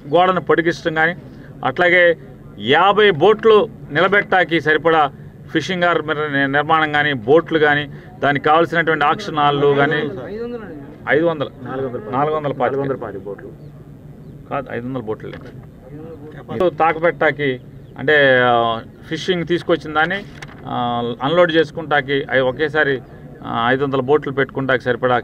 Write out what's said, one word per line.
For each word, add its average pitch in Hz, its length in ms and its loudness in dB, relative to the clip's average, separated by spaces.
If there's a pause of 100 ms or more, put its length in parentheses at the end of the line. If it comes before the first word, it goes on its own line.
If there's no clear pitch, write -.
(160)
గోడను 180 260 4
పొడిగించడం 160 520 0
కానీ, 160 220 2 (500)
అట్లాగే 175 520 4 (420)
యాభై 190 520 4
బోట్లు 208 580 4 (220)
నిలబెట్టాకి 175 720 2
సరిపడా 151 500 2 (400)
ఫిషింగ్ 175 320 -2
హార్బర్ 151 500 0
ని-, 139 180 0
నిర్మాణం 151 400 2
కానీ, 147 220 0
బోట్లు 151 460 2
కానీ, 147 320 2 (280)
దానికి 139 260 0
కావాల్సినటువంటి 160 600 2
ఆక్షన్ 156 320 -2
హాల్లు 143 300 4
కానీ, 143 340 2 (1080)
ఐదు 151 160 2
వందలు, 156 240 -2 (640)
నాలుగు 147 240 0
వందల 147 160 -4
పాతిక 131 280 -2 (440)
బోట్లు 98 500 -14 (760)
కాదు, 131 220 -8
ఐదు 120 160 -8
వందల 131 120 -8
బోట్లు 107 300 -10
లేవు. - 440 -16 (960)
తాకబెట్టాకి, 151 920 -2 (360)
అంటే, 135 460 4
ఆ, 117 380 2 (260)
ఫిషింగ్ 160 400 -4
తీసుకొచ్చిన 156 460 -2
దాన్ని, 180 300 0 (420)
ఆ, 123 100 -8 (480)
అన్‌లోడ్ 165 280 2
చేసుకుంటాకి 147 720 0
అవి 127 180 0
ఒకేసారి, 139 600 0 (420)
ఆ, 120 280 -2
ఐదు 135 120 0
వందల 139 160 -2
బోట్లు 143 320 0
పెట్టుకుంటాకి 135 520 -2
సరిపడా 123 400 0